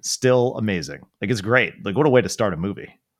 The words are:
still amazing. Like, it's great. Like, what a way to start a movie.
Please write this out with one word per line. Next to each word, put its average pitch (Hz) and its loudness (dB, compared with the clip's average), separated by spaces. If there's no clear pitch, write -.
still 127 0
amazing. 147 -4
Like, 101 -2
it's 117 -2
great. 110 0
Like, 101 -4
what 147 4
a - 2
way 127 6
to 90 0
start 101 -2
a 80 -6
movie. 92 -8